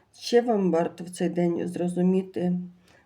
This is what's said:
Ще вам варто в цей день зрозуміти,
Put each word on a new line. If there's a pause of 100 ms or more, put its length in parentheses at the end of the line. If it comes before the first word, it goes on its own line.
(200)
Ще
вам
варто
в
цей
день
зрозуміти, (460)